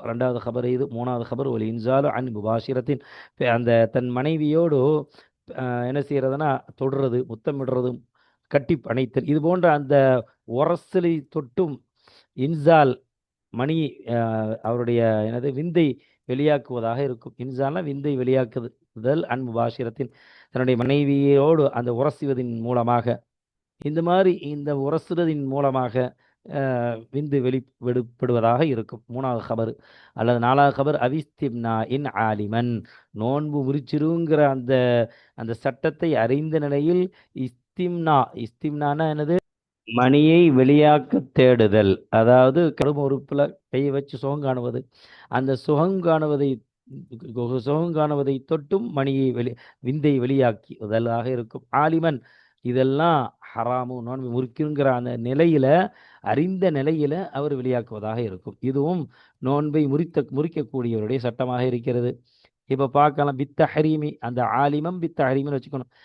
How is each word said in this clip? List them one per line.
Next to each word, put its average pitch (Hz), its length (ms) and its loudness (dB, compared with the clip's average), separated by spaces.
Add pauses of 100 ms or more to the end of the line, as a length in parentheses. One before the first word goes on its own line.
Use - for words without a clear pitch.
ரெண்டாவது 120 380 -4
ஹபர் 120 240 -6
இது, 127 220 -2
மூணாவது 120 400 -6
ஹபர் 135 240 -6
ஒல் 113 140 -4
இன்சாலு 120 440 0
அன் 127 240 -4
முபாஷிரத்தின், 117 680 -4 (480)
அந்த 120 220 2 (160)
தன் 123 220 -2
மனைவியோடு, 151 680 0 (760)
அ, 131 100 -8 (240)
என்ன 139 140 -4
செய்யறதுன்னா, 139 480 -2 (260)
தொடுறது, 135 500 -2
முத்தமிடுறதும், 123 720 -4 (520)
கட்டி 143 260 0 (120)
அணைத்தல், 123 400 -2
இது 147 120 0
போன்ற 175 300 2
அந்த 143 240 0 (580)
உரசலை 170 600 0 (140)
தொட்டும் 151 480 -4 (600)
இன்சால் 147 560 4 (600)
மணி, 139 240 -2 (320)
அ, 117 80 0 (440)
அவருடைய 117 420 0 (220)
என்னது, 120 280 -4
விந்தை 160 340 0 (420)
வெளியாக்குவதாக 127 760 -2
இருக்கும். 123 340 -8
இன்சால்னா 135 460 -6
விந்தை 143 340 -4
வெளியாக்குதல், 127 1120 -2
அன் 131 180 -4
முபாஷிரத்தின், 117 680 -6 (340)
தன்னுடைய 127 320 0
மனைவியோடு 139 920 4
அந்த 120 200 -4
உரசுவதின் 127 680 -2
மூலமாக, 120 600 0 (640)
இந்த 151 200 -2
மாதிரி 180 340 4 (120)
இந்த 147 320 -6
உரசுறதின் 156 680 -2
மூலமாக, 131 480 -2 (500)
அ, 147 160 -6 (500)
விந்து 143 280 -2
வெளி-, 127 200 0 (200)
வெளிப்படுவதாக 120 840 0
இருக்கும் 117 420 -6
மூணாவது 123 360 -6
ஹபர். 113 280 -4 (440)
அல்லது 120 240 2
நாலாவது 135 360 4
ஹபர் 143 240 0
அவிஸ்திம்னா 123 760 -4 (140)
இன் 135 200 -4 (120)
ஆலிமன், 110 500 -2 (440)
நோன்பு 143 480 -2
முறிச்சிருங்கிற 151 840 0
அந்த, 131 240 -2 (640)
அந்த 117 180 -8
சட்டத்தை 156 600 -4
அறிந்த 143 440 0
நிலையில் 147 420 0 (380)
இஸ்திம்னா, 160 800 -2 (200)
இஸ்திம்னானா 147 720 -4
என்னது? 151 300 -2 (500)
மணியை 143 540 6 (100)
வெளியாக்க 143 720 6 (100)
தேடுதல், 110 600 6 (180)
அதாவது 127 500 6 (120)
கடும் 143 300 0
உறுப்புல 139 440 -2 (220)
கையை 139 220 -2
வச்சு 139 260 -6
சுகம் 143 280 -6
காணுவது, 123 360 -4 (480)
அந்த 131 260 -2
சுகம் 156 460 0
காணுவதை, 156 500 0 (1080)
சுகம் 156 380 -2
காணுவதை 143 480 0
தொட்டும் 165 460 -2
மணியை 135 400 0
வெளி-, 120 260 -4 (220)
விந்தை 143 400 0
வெளியாக்குதலாக 117 1080 -2
இருக்கும். 120 400 -8 (100)
ஆலிமன், 160 440 0 (440)
இதெல்லாம் 135 560 2 (240)
ஹராமு, 123 580 -4
நோன்பு 127 260 -8
முறிக்குங்கிற 135 640 -2
அந்த 123 180 -2 (100)
நிலையில 139 460 4 (560)
அறிந்த 175 480 0
நிலையில 147 420 0 (160)
அவர் 143 260 -4
வெளியாக்குவதாக 117 640 -4
இருக்கும். 104 420 -8
இதுவும் 143 420 -2 (400)
நோன்பை 147 460 0
முறித்த-, 147 440 -2
முறிக்கக்கூடியவருடைய 127 840 -4
சட்டமாக 123 480 -4
இருக்கிறது. 120 460 -2 (580)
இப்ப 135 180 0
பார்க்கலாம், 143 500 2
பித்தஹரீமி, 151 800 0
அந்த 120 220 -6 (160)
ஆலிமம் 147 460 -2
பித்தஹரீமின்னு 139 560 -2
வச்சுக்கணும். 127 320 -10 (160)